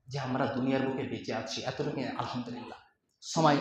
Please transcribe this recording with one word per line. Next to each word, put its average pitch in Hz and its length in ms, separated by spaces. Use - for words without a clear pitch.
যে 135 120
আমরা 131 260
দুনিয়ার 127 360
বুকে - 220
বেঁচে 113 300
আছি 113 280
এতটুকু, 127 400
আলহামদুলিল্লাহ, 120 600
সময় 151 400